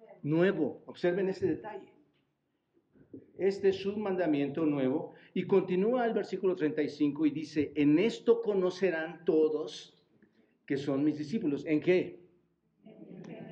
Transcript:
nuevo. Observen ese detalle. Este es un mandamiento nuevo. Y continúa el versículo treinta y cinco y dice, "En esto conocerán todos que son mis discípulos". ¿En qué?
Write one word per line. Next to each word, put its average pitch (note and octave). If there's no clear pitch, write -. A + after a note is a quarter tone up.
nuevo. D#3
Observen F3+
ese F#3+
detalle. G#3
Este F#3+
es F#3+
un G#3
mandamiento D#3+
nuevo. C#3+
Y F#3
continúa G3
el A3+
versículo F#3
treinta D3+
y C#3
cinco D3
y D3
dice, C#3+
"En D3+
esto A3+
conocerán F3+
todos D#3
que C#3
son C#3
mis D3+
discípulos". D3+
¿En D#3
qué? F3